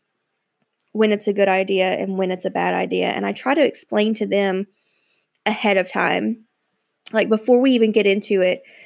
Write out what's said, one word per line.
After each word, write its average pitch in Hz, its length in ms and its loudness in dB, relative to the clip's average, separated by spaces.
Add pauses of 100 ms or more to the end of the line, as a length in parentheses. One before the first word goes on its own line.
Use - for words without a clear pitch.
(920)
when 214 180 2
it's 208 160 -2
a 202 60 0
good 196 140 2
idea 190 440 0
and 190 260 -4
when 185 140 -2
it's 185 140 -6
a 190 40 -2
bad 180 240 -2
idea. 180 360 -2
And - 140 -4
I 202 100 -4
try - 200 -4
to 294 100 2
explain 214 520 -2
to 214 100 -6
them 196 400 -2 (800)
ahead 208 320 0
of 185 140 -2
time, - 540 -2 (640)
like, 214 180 0
before 240 320 4
we 269 120 4
even 220 180 4
get 202 160 2
into 196 340 0
it, 180 220 0 (220)